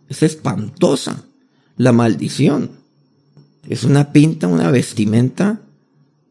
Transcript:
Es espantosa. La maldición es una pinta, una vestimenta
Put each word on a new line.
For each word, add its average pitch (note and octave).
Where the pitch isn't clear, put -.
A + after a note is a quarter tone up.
Es -
espantosa. -
La B2
maldición A#2+
es -
una C#3+
pinta, D#3
una E3
vestimenta B2+